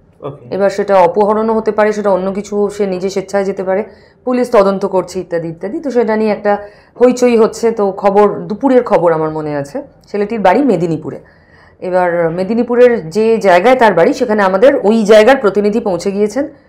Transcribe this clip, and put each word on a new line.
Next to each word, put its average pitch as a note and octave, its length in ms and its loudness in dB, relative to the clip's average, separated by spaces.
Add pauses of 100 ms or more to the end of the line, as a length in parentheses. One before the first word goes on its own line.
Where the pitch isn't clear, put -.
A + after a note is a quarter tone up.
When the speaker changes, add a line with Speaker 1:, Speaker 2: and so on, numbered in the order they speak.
(200)
Speaker 1:
ওকে। C#3+ 340 -12
Speaker 2:
এবার F#3+ 160 0
সেটা G3 280 0
অপহরণও G#3 560 2
হতে G#3+ 180 -2
পারে, G#3+ 200 0
সেটা G3+ 180 -4
অন্য F#3+ 220 -2
কিছু, G#3 360 -4
সে G3+ 180 -4
নিজে F#3 240 -4
স্বেচ্ছায় G3 340 -4
যেতে G3 200 -6
পারে, F#3+ 200 -2 (400)
পুলিশ B3 260 -2
তদন্ত G3 360 2
করছে F#3 340 -4
ইত্যাদি E3+ 280 -6
ইত্যাদি। G3 320 -10
তো C#4+ 100 -8
সেটা A3 260 0
নিয়ে G#3+ 140 0
একটা G3+ 280 -2 (440)
হইচই B3 340 4
হচ্ছে। A3+ 340 0
তো G#3 220 -2
খবর, G3+ 480 2
দুপুরের A#3 420 0
খবর F3 300 2
আমার D#3 180 -2
মনে D3+ 260 -6
আছে, C#3+ 260 -8 (240)
ছেলেটির G#3 340 -6
বাড়ি G3 220 2
মেদিনীপুরে। F3 580 -4 (580)
এবার F3 520 -2
মেদিনীপুরের A3+ 800 0
যে A3 280 0
জায়গায় G3 380 4
তার A3 180 4
বাড়ি, F#3+ 200 2
সেখানে G#3+ 280 -2
আমাদের G3 340 4
ওই A3 280 0
জায়গার G#3+ 320 6
প্রতিনিধি G#3 440 0
পৌঁছে G3 320 -4
গিয়েছেন, G#3 360 -4 (200)